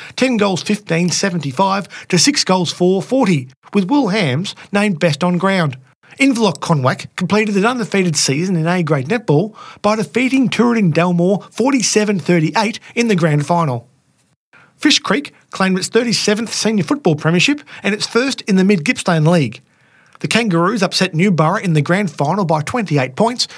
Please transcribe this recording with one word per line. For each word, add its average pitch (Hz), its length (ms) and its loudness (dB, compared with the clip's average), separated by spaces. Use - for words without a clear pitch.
ten 247 200 0
goals 202 240 0
fifteen 175 480 -2
seventy-five 185 1000 -4
to 180 100 2
six 294 240 2
goals 185 300 0
four 180 280 0
forty, 185 480 0
with 196 160 0
Will 269 200 2
Hams 175 480 -2
named 202 260 0
best 156 240 0
on 180 160 0
ground. 175 380 0
Inverloch 233 380 2
Conwac 147 480 0
completed 202 400 0
an 190 80 2
undefeated 214 520 0
season 175 380 -2
in 160 120 0
A-grade 156 420 -2
netball 214 480 0
by 214 160 0
defeating 240 540 0
Tooradin 226 420 2
Dalmore 180 580 0
forty-seven 214 680 0
thirty-eight 175 600 0
in 233 140 0
the 208 80 2
grand 147 300 0
final. 156 420 -2
Fish - 220 2
Creek - 340 -4
claimed 190 260 0
its 185 100 -6
thirty-seventh 220 640 0
senior 214 320 0
football 185 320 0
premiership 175 460 0
and 202 120 -2
its - 120 -6
first 247 360 -2
in - 140 0
the 185 60 4
Mid 185 220 2
Gippsland 165 420 0
League. 156 360 0
The 143 80 -6
Kangaroos 196 540 0
upset 185 320 -2
Newborough 170 480 2
in 170 100 -2
the 151 80 2
grand 175 300 0
final 170 340 -2
by 156 160 0
twenty-eight 147 560 -2
points, 233 420 0